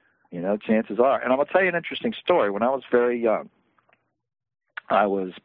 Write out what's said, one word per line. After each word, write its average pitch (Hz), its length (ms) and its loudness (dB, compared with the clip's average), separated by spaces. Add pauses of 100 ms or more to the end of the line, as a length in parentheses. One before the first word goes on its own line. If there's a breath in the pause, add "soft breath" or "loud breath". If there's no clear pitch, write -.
(300)
you 87 100 -10
know, 98 160 -2
chances 110 420 -2
are. 123 220 2
And 123 120 0
I'm 131 60 0
gonna 143 120 -2
tell 185 120 2
you 190 60 2
an 170 80 -2
interesting 135 380 -6
story. 143 360 2
When 101 120 -4
I 123 80 2
was 135 200 -4
very 120 300 2
young, 104 280 0 (1400)
I 104 180 2
was 95 260 -2 (120)